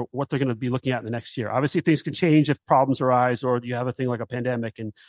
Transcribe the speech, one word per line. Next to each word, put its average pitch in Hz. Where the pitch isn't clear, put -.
what 139
they're 143
gonna 127
be 120
looking 127
at 120
in 110
the 110
next -
year. 107
Obviously, 139
things 156
can -
change 151
if -
problems 135
arise 127
or 123
you 120
have 123
a 120
thing 127
like 123
a 113
pandemic 120
and 107